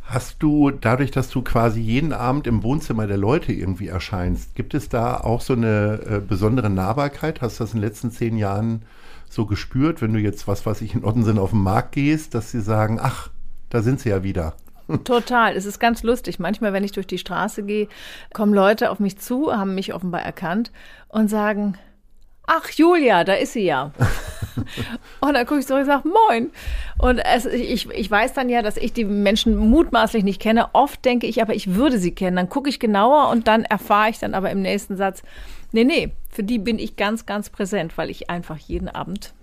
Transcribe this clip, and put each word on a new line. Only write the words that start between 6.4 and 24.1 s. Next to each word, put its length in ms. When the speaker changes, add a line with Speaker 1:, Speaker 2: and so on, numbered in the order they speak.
Speaker 1:
Nahbarkeit? 720
Hast 180
du 40
das 100
in 60
den 80
letzten 240
zehn 260
Jahren 460
so 160
gespürt, 560
wenn 100
du 80
jetzt, 300
was 160
weiß 160
ich, 120
in 120
Ottensen 340
auf 120
den 100
Markt 320
gehst, 420
dass 160
sie 80
sagen, 420
„Ach, 280
da 120
sind 200
sie 80
ja 140
wieder“? 320
<laughs> 160
Speaker 2:
Total. 500
Es 100
ist 140
ganz 240
lustig. 340
Manchmal, 360
wenn 100
ich 80
durch 160
die 100
Straße 460
gehe, 240
kommen 200
Leute 380
auf 80
mich 200
zu, 340
haben 200
mich 200
offenbar 280
erkannt 520
und 220
sagen, 480
„Ach, 260
Julia, 520
da 120
ist 180
sie 100
ja.“ 340
<laughs> 40